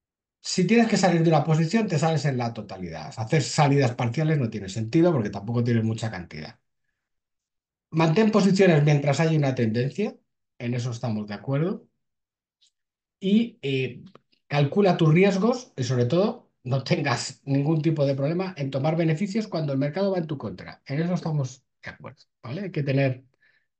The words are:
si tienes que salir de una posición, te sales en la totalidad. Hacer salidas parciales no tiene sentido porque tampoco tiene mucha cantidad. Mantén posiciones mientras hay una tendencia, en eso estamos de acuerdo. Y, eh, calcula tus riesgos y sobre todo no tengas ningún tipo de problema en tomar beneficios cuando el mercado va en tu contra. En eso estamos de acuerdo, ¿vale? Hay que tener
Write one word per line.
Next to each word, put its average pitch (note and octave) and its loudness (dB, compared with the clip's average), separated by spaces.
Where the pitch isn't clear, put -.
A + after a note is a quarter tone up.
si - -2
tienes A3+ 4
que G3+ 2
salir E3+ 4
de E3+ 4
una D#3 4
posición, E3 2
te D#3+ -2
sales D#3+ 0
en C3 -2
la A#2 -4
totalidad. F2 -12
Hacer B2 0
salidas C#3 2
parciales D3+ 0
no A#2+ 0
tiene G2 -8
sentido D#3+ 2
porque G#2+ -2
tampoco A#2 -4
tiene A#2 2
mucha A2 -4
cantidad. E2 -14
Mantén E3 2
posiciones F#3 4
mientras C#3+ 2
hay D#3+ 2
una C3+ 0
tendencia, B2+ -2
en A#2+ -6
eso B2 -4
estamos A2 -6
de G#2+ -10
acuerdo. D#3 -4
Y, G#3+ 2
eh, C3 -4
calcula D3 2
tus D3+ 4
riesgos G3 2
y C3 -6
sobre A#2+ 0
todo F3+ 0
no B2+ -4
tengas - -4
ningún C#3+ 0
tipo D3 0
de C#3 0
problema E3+ -4
en C3+ -8
tomar C#3+ -2
beneficios F3+ -2
cuando D3+ -4
el C3+ -2
mercado F#3+ -2
va F3+ -2
en E3 -4
tu D3 -8
contra. F#2 -12
En C#3 -4
eso F3+ -2
estamos D3+ -4
de - -12
acuerdo, - -20
¿vale? D3 -10
Hay F#3+ -10
que D3 -4
tener C#3 0